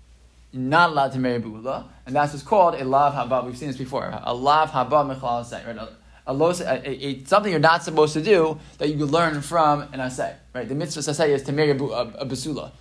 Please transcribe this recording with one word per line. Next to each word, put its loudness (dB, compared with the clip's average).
not 4
allowed 0
to -4
marry 0
Be'ula, -8
and -8
that's 2
what's -12
called 4
a -4
Lav 4
Haba. -2
We've -10
seen -8
this -6
before. -6
A -4
Lav 2
Haba 2
Michal -4
Aseh, -12
right? -10
A, -12
a, -4
los, 0
a, -4
a, -6
a, -8
something 2
you're 0
not 4
supposed 2
to -2
do 4
that -2
you -2
learn 0
from 2
an -10
Aseh, -6
right? -8
The -6
mitzvah -6
Aseh 0
is 2
to -6
marry 2
a, 0
Bu-, -4
a, -4
a -6
Basula. -6